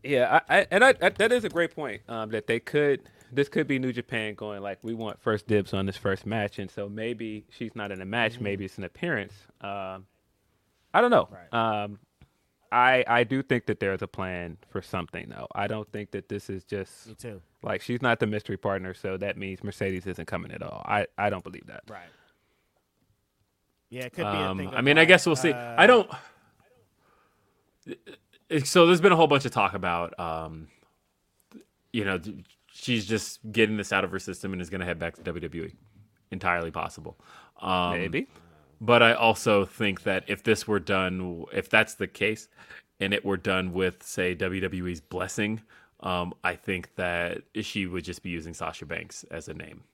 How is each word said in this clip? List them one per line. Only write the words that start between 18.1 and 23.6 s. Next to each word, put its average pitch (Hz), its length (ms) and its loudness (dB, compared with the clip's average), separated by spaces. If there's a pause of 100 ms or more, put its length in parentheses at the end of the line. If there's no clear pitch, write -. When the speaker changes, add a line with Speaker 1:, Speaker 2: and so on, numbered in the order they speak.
Speaker 1:
the 113 80 2
mystery 104 300 -4
partner, 95 360 -4
so 95 240 -6
that 98 200 -4
means 95 260 -8
Mercedes 98 420 -4
isn't 87 220 -8
coming 87 240 -8
at - 100 -12
all. - 240 -12
I, 104 220 0 (100)
I 104 120 2
don't 92 140 -4
believe - 240 -18
that. - 220 -16
Speaker 2:
Right. 101 100 -16 (1900)